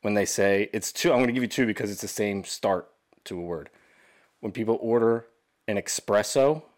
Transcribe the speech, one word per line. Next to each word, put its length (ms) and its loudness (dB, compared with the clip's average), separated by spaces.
When 140 -2
they 100 2
say, 480 2
it's 180 -4
two, 200 0
I'm 80 4
gonna 120 2
give 120 -2
you 60 -2
two 160 0
because 260 -4
it's 100 -10
the 60 -8
same 360 -4
start 460 -2
to 120 -10
a 40 -8
word. 280 -8
When 120 -8
people 300 0
order 460 2
an 100 0
espresso 840 2